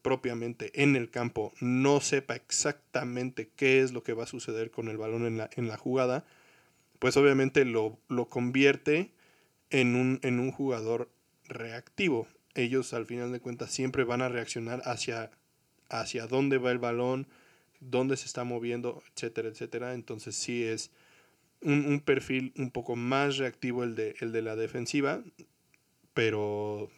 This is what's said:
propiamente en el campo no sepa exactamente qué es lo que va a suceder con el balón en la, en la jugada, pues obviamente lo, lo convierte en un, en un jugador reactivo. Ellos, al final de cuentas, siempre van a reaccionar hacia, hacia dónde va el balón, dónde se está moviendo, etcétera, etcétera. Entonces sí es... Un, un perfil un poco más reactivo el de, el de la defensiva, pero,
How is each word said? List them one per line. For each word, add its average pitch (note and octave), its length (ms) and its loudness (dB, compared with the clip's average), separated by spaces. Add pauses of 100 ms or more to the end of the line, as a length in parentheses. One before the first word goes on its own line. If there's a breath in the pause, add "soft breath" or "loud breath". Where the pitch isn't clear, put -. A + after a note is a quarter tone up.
propiamente A#2+ 800 -2
en C#3+ 140 6
el A#2 160 -2
campo A#2 480 -4
no C3 420 4
sepa C3+ 340 0
exactamente B2 1200 -4
qué C3 260 6
es B2+ 120 2
lo A#2+ 80 -6
que A#2+ 120 -4
va A#2 100 -4
a A#2 40 -8
suceder A2+ 440 -6
con A2+ 160 -6
el A2 100 -6
balón A2+ 300 -2
en A2+ 100 -2
la, A2 180 -6
en A#2+ 120 -2
la G#2+ 100 -6
jugada, B2+ 480 2 (720 soft breath)
pues B2+ 200 4
obviamente C3+ 480 6
lo, A2 420 0
lo B2 220 -2
convierte C#3 800 4 (580 soft breath)
en B2 260 4
un, B2+ 280 2
en B2 160 0
un C3 120 -2
jugador A#2+ 580 -2 (360)
reactivo. A#2+ 800 -2 (280)
Ellos, B2 380 0
al A#2 120 -4
final A#2+ 260 -6
de B2 80 -6
cuentas, B2 320 -10
siempre C3 320 0
van A#2+ 200 0
a B2+ 60 0
reaccionar A#2+ 560 -6
hacia, A#2 440 -6 (600)
hacia A2+ 360 -6
dónde C3+ 320 2
va B2 140 2
el B2 80 0
balón, B2 480 -2 (520 soft breath)
dónde C3+ 380 0
se - 80 -10
está - 180 -8
moviendo, A#2+ 600 -6 (100)
etcétera, A2+ 360 -6
etcétera. A#2+ 440 -8
Entonces A2+ 420 -10
sí A#2+ 280 -2
es... A2+ 280 -4 (680 soft breath)
Un, D3 240 4
un C#3+ 140 2
perfil C3 580 0
un C3 140 -4
poco A#2+ 240 -6
más C3+ 420 0
reactivo B2 460 -4
el A#2 120 -4
de, A2 240 -4
el A#2 120 -4
de A2+ 100 0
la A2 140 -6
defensiva, C#3 680 -2 (920)
pero, G#2 840 0